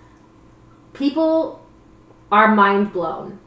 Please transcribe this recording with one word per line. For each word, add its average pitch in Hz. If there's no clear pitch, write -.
People 320
are 214
mind 202
blown 175